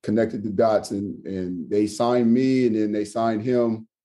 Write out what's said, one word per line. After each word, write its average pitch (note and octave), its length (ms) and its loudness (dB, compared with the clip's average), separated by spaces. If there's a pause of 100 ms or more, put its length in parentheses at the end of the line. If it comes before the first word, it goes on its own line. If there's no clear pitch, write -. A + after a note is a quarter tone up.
connected A2+ 400 -2
the G#2+ 60 -6
dots, G#2 420 2
and, G2 340 -8
and F2+ 440 -6
they G#2 180 2
signed A#2+ 460 2
me, C3 340 4
and G#2+ 80 2
then G#2+ 160 0
they G#2+ 140 -2
signed A2+ 380 -2
him, A#2 440 0 (180)